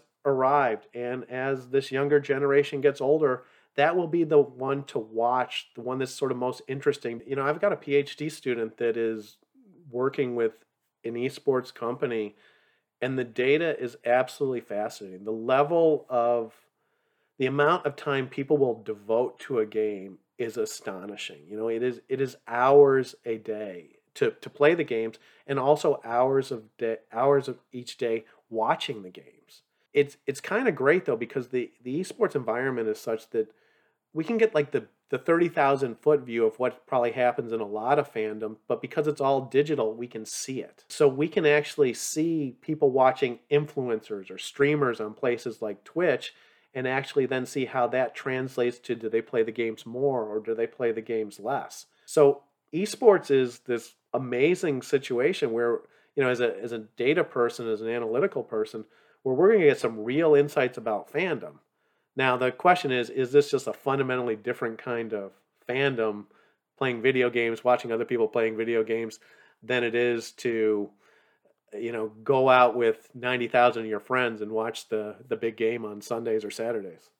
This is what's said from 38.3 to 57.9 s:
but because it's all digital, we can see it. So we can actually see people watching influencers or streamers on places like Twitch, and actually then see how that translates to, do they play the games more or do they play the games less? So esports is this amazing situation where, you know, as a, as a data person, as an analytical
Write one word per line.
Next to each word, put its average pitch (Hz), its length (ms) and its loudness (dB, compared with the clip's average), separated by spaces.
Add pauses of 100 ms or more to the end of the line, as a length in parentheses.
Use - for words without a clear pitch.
but 120 120 -2
because 147 260 -4
it's 147 120 -4
all 139 220 2
digital, 135 520 0
we 120 140 -10
can 110 180 -12
see - 360 -8
it. - 260 -16
So - 220 2
we 135 180 -2
can 165 180 0
actually 147 480 2
see 156 680 -4
people 151 300 2
watching 127 480 2 (120)
influencers 123 800 -2
or 95 60 -14
streamers 143 640 0
on 107 120 -8
places 120 480 -4
like 104 220 -8
Twitch, 160 500 -2 (400)
and 131 140 -4
actually 135 380 0
then 127 200 -2
see 131 200 -4
how 120 220 0
that 120 280 -2
translates 127 640 -2
to, 120 160 -4
do 117 140 -6
they 113 120 0
play 113 220 0
the 113 80 -4
games 113 340 -6
more 127 380 -2
or 107 160 -4
do 110 160 -4
they 113 120 -2
play 117 260 -2
the 110 80 -6
games 110 380 -6
less? - 460 -8 (200)
So 143 380 4 (300)
esports 196 580 4
is 127 280 2
this - 360 -6 (180)
amazing 131 680 0
situation 131 680 0
where, 117 300 0 (340)
you 139 80 2
know, 127 60 2
as 120 100 0
a, 117 220 0
as 117 100 -8
a 117 80 -6
data 131 440 0
person, 120 460 -2
as 107 120 -2
an 113 80 -6
analytical 120 540 -2